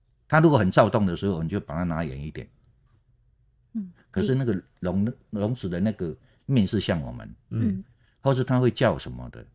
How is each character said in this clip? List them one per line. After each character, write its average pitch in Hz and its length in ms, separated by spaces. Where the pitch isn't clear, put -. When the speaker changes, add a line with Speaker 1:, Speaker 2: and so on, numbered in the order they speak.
Speaker 1:
他 156 120
如 160 100
果 147 80
很 95 140
躁 110 180
动 104 160
的 87 100
时 98 120
候， 101 60
我 80 60
们 82 80
就 95 120
把 - 160
他 87 80
拿 82 200
远 67 160
一 76 120
点。 - 160
Speaker 2:
嗯。 190 180
Speaker 1:
可 95 140
是 131 100
那 135 100
个 104 160
笼， 98 340
笼 104 240
子 98 160
的 87 100
那 107 120
个 85 240
面 135 200
是 107 140
向 90 220
我 62 100
们， 57 160
Speaker 3:
嗯。 113 200
Speaker 2:
嗯。 190 140
Speaker 1:
或 135 120
是 127 80
他 127 160
会 127 100
叫 110 280
什 67 140
么 62 180
的， 57 140